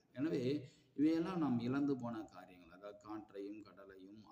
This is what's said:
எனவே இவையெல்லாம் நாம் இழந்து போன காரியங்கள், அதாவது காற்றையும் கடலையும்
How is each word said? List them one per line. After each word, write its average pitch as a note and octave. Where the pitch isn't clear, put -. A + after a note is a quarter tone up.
எனவே C#3+
இவையெல்லாம் E3
நாம் C3
இழந்து C#3
போன A#2
காரியங்கள், F2+
அதாவது G2+
காற்றையும் G#2
கடலையும் G2